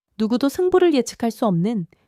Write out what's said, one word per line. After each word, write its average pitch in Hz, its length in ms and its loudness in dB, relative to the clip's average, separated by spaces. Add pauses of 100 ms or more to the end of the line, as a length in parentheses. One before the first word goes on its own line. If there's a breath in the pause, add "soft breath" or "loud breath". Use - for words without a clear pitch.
(180)
누구도 226 300 0
승부를 359 460 2
예측할 233 360 -2
수 233 160 -4
없는 185 400 -2 (220 soft breath)